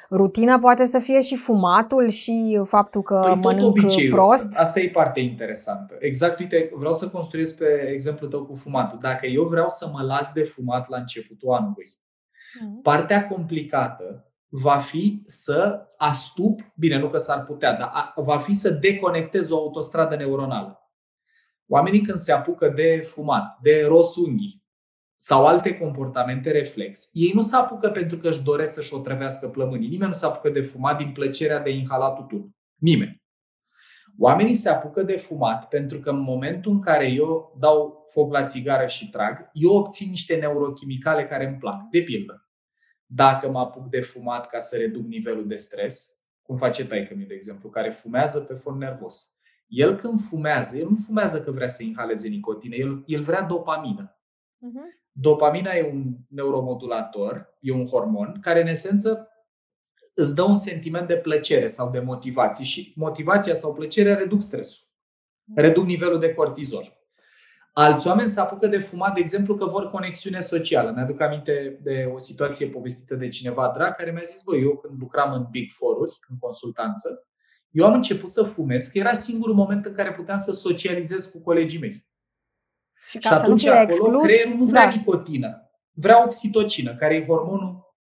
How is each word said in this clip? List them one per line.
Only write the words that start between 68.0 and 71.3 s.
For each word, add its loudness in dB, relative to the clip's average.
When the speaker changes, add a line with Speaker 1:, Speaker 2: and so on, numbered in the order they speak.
Speaker 2:
oameni 4
se 2
apucă 0
de 0
fumat, -4
de 2
exemplu, 0
că -2
vor -4
conexiune -8
socială. 0
Mi-aduc -4
aminte -2